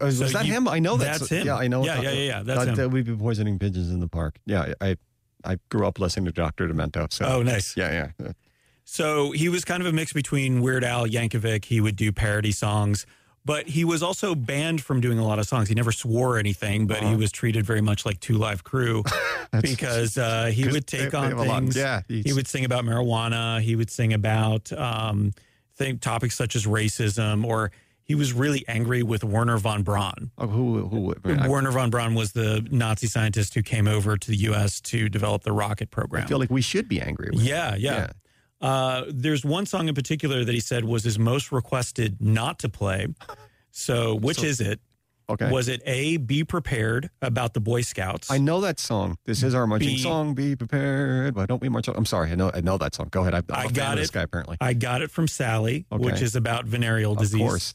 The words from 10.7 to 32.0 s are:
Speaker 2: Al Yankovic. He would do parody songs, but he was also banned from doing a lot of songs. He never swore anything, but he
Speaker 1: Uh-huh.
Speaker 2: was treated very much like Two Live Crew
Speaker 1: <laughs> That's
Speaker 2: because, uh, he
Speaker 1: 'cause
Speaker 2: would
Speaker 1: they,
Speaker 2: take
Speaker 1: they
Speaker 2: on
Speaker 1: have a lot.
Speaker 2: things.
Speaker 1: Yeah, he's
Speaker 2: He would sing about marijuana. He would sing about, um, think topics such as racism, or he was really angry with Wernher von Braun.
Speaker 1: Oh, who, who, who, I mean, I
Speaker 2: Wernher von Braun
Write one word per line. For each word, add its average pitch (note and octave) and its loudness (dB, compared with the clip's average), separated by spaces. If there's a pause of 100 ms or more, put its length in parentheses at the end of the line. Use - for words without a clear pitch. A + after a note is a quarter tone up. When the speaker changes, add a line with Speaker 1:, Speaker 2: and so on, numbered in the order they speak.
Speaker 2:
Al A#2+ 0
Yankovic. A2 0
He A2+ 2
would G#2+ 2
do G#2+ 0
parody G#2 0
songs, G#2 0 (380)
but D3 -2
he E3 0
was E3 2
also F3+ 0
banned C#3+ -2
from C3 0
doing A#2+ 2
a A2+ 2
lot G#2+ 2
of G#2 0
songs. A2+ 0
He A2 2
never A#2 2
swore A#2+ 0
anything, G#2 0
but G#2+ 0
he G#2+ 0
Speaker 1:
Uh-huh. A2 4
Speaker 2:
was G#2+ 0
treated A2+ 0
very A2 0
much G#2 0
like G2+ -4
Two - -2
Live G#2+ -2
Crew A#2 -2 (260)
Speaker 1:
<laughs> - -8
That's A2+ 2
Speaker 2:
because, A#2 -2
uh, A2+ 0
he A#2 2
Speaker 1:
'cause C3 2
Speaker 2:
would D3+ -2
Speaker 1:
they, - -6
Speaker 2:
take C#3 -2
Speaker 1:
they - -2
Speaker 2:
on C#3 0
Speaker 1:
have A#2+ -4
a A#2 0
lot. A2 2
Speaker 2:
things. C3 0
Speaker 1:
Yeah, C3 0
he's A2 -4
Speaker 2:
He C#3 2
would C3+ 0
sing C3 -2
about B2 0
marijuana. A#2 0
He A2+ 2
would A2+ 0
sing A2+ 2
about, A2 2
um, A2 0 (440)
think C3+ -2
topics A#2 -2
such A#2+ -2
as G#2+ 0
racism, G#2+ 0
or A2 0 (300)
he D3 -2
was C#3+ 2
really C3+ 2
angry A#2+ 2
with A2+ 0
Wernher A2+ 2
von G#2 2
Braun. G2+ -2
Speaker 1:
Oh, - -2
who, A2 2
who, - -6
who, F#2+ -2 (100)
I F#3 0
mean, D3+ 2
I C3 2
Speaker 2:
Wernher C3+ 2
von B2+ 2
Braun A2+ 0